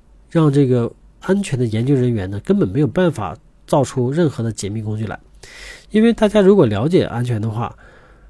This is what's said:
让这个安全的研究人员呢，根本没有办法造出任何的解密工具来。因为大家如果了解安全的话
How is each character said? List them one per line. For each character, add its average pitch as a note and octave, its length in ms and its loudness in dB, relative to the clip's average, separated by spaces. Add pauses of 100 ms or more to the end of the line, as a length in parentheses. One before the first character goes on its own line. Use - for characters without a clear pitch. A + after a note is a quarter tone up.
(300)
让 D#3 220 2
这 C#3 160 4
个 A#2+ 240 0 (300)
安 G3+ 200 0
全 C3+ 160 -4
的 B2 80 0
研 A2 200 -2
究 C#3 100 2
人 B2 160 2
员 G2 180 -4
呢， G2+ 120 -8
根 G3+ 180 0
本 C3+ 80 0
没 G2 120 -4
有 D3 80 2
办 F3+ 240 0
法 F#2 260 -8 (280)
造 C#3+ 180 2
出 B2 280 -4
任 D#3+ 180 0
何 A#2 140 -8
的 A2+ 80 -4
解 G2+ 180 -8
密 A2 120 -8
工 G#2+ 160 -6
具 A2 80 -6
来。 - 140 -8 (680)
因 G#3+ 140 2
为 A#3 100 4
大 A3 140 0
家 G#3 140 2
如 G3 140 6
果 E3+ 100 6
了 G#2 220 0
解 E3+ 180 2
安 A#2+ 200 -4
全 A2+ 160 -2
的 A2+ 80 -4
话 A2 260 -6 (540)